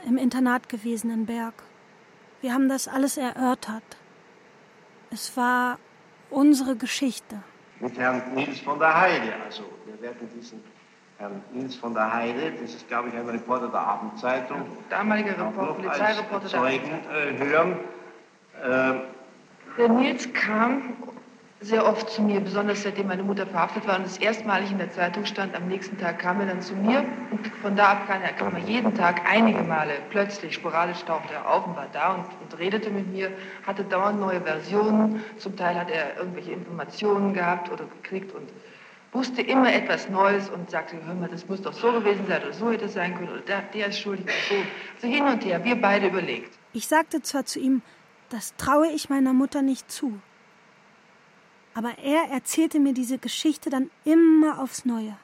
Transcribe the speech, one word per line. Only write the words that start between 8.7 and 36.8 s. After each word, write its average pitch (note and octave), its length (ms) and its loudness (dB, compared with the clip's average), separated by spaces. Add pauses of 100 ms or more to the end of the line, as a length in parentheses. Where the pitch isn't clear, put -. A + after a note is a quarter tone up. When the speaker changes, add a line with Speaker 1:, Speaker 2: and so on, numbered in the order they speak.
Speaker 2:
der D#3+ 200 6
Heide. C#3+ 340 4 (120)
Also, - 180 -12 (220)
wir G#2+ 160 -16
werden A#2 340 -12
diesen A2+ 280 -16 (560)
Herrn G2+ 240 -10 (100)
Nils B2+ 220 -8
von A#2 180 -6
der A2 180 2
Heide, A#2+ 480 -2
das A#2 140 -10
ist, - 140 -16
glaube A#2+ 220 -4
ich, A2+ 60 -8
ein A#2+ 140 -6
Reporter A#2+ 380 -2
der G#2 140 -4
Abendzeitung, B2 800 -4 (280)
Speaker 3:
Damaliger G#3 460 0
Speaker 2:
auch G#3 160 -4
Speaker 3:
Report-, F#3+ 160 -4
Speaker 2:
noch D#3 80 -4
Speaker 3:
Polizeireporter G3+ 680 -2
Speaker 2:
als F#3 80 -8
Speaker 3:
der F3+ 80 0
Speaker 2:
Zeugen, C#3+ 320 0
Speaker 3:
Abendzeitung. D3 480 -4
Speaker 2:
äh, C#3+ 60 0
hören. E3+ 340 4 (840)
Ähm, C3 380 2 (760)
Speaker 3:
Der A#3 120 6
Nils B3+ 440 2
kam A#3 600 0 (680)
sehr A3 240 4
oft - 220 2
zu - 120 -2
mir, G3+ 200 4
besonders G3+ 420 0
seitdem G3 240 -2
meine F#3 160 -2
Mutter G3 240 -2
verhaftet F3+ 400 -2
war F#3+ 100 2
und F#3+ 80 -4
es F3+ 120 -8
erstmalig G3+ 540 0
in G3 60 0
der E3+ 140 -4
Zeitung F#3 340 -2
stand. G3 300 -4
Am F3+ 120 -6
nächsten F#3+ 300 -4
Tag E3+ 220 -2
kam F#3 220 0
er G3 60 0
dann F3+ 140 -4
zu G3 140 -8
mir A#3 300 4 (260)
und - 160 -4 (140)
von G3+ 140 -2
da G3+ 180 8
ab G3+ 140 -2
kam F#3+ 140 -2
er, E3+ 120 -2
kam G3 220 -4
er F3 60 -4
jeden G#3+ 340 0
Tag F3 340 2
einige G#3+ 340 4
Male, D#3 300 -2 (160)
plötzlich, G3+ 460 -2
sporadisch F3 500 -2
tauchte D#3 280 -4
er D3 160 -4
auf F#3 160 4
und F3 100 -6
war C#3 160 -8
da E3 240 2
und, F3+ 100 -6 (160)
und D#3+ 180 -12
redete G3+ 300 0
mit G3 220 -4
mir, F#3+ 200 -4 (340)
hatte G3 200 -4
dauernd G3 340 2
neue F#3 220 0
Versionen. G#3+ 840 2 (140)
Zum F#3+ 180 -8
Teil F3 240 0
hat E3+ 100 -4
er D#3 280 -2
irgendwelche F3 340 -8
Informationen F#3 840 0